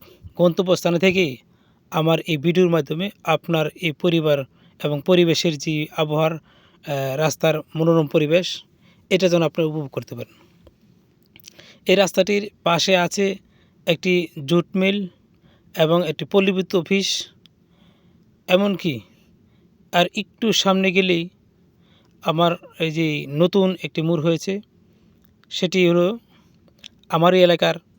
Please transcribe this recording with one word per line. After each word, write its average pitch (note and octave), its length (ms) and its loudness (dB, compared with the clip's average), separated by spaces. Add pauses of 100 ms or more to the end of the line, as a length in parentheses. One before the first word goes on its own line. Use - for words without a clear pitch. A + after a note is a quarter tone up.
(360)
গন্তব্যস্থানে F3 640 0
থেকেই F3 380 0 (540)
আমার D#3+ 360 2
এই E3 100 -2
ভিডিওর E3+ 320 2
মাধ্যমে E3 420 -4 (140)
আপনার D#3 420 -2 (140)
এই E3 120 -4
পরিবার D#3 460 0 (460)
এবং D3 120 -2 (100)
পরিবেশের F3 500 2
যে D3+ 300 -4 (100)
আবহাওয়ার, D#3 360 0
আহ, D#3+ 80 -12 (760)
রাস্তার D#3 380 0 (220)
মনোরম D#3+ 300 4
পরিবেশ, D#3+ 400 0 (640)
এটা F#3+ 180 2
যেন E3+ 140 2
আপনি D#3+ 220 -2
উপভোগ D#3 260 -6
করতে - 240 -12
পারেন। A#2+ 200 -14 (1500)
এই F#3 100 4
রাস্তাটির G3 540 0 (120)
পাশে E3+ 340 0
আছে F3+ 300 -2 (600)
একটি F3 260 0 (340)
জুট E3+ 200 0 (100)
মিল G3 220 0 (760)
এবং E3 240 2 (100)
একটি D#3 160 -8
পল্লী G3 280 2
বিদ্যুৎ F#3 280 -2
অফিস। G3 280 -2 (1400)
এমনকি F#3 460 0 (1000)
আর F3 220 2
একটু - 380 -6
সামনে F#3+ 400 0
গেলেই F3+ 360 0 (920)
আমার E3+ 300 2 (260)
এই D#3+ 120 -2
যে D3+ 380 -4
নতুন F3+ 400 2 (160)
একটি D#3+ 180 -6
মোড় D#3+ 200 0
হয়েছে, E3 300 -2 (1000)
সেটি F#3 280 -2 (100)
হলো F3 300 2 (920)
আমারই F3 340 4
এলাকার E3+ 320 4 (240)